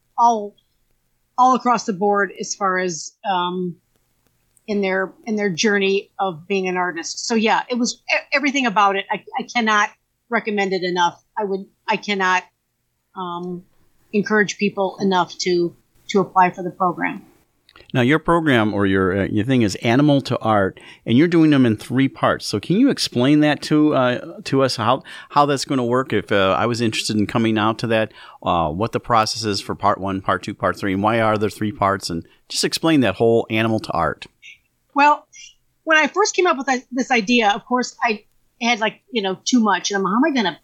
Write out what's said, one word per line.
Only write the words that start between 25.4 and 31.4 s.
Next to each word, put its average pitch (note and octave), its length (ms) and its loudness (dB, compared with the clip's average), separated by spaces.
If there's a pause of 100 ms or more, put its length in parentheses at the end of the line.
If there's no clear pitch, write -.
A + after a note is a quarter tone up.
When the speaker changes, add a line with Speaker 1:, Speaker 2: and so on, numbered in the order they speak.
Speaker 2:
that's C#3+ 180 -2
gonna C3 200 -2
work? B2 280 0
If, G#2+ 180 -2
uh, F#2+ 260 4
I A2 100 0
was A#2 140 -2
interested A2+ 360 -2
in G#2 100 2
coming A2+ 320 0
out A2 220 0
to A#2+ 80 -4
that, A2 240 0 (320)
uh, E2+ 260 0
what F#2+ 220 -4
the A#2+ 80 -4
process A2 440 0
is G2+ 160 -2
for - 140 -8
part G2+ 240 0
one, F#2+ 220 -6
part F#2 240 -4
two, G#2 100 -8
part F#2 240 -2
three, G2+ 140 -4
and G2 100 0
why A2 180 2
are A2 160 2
there G#2 140 -2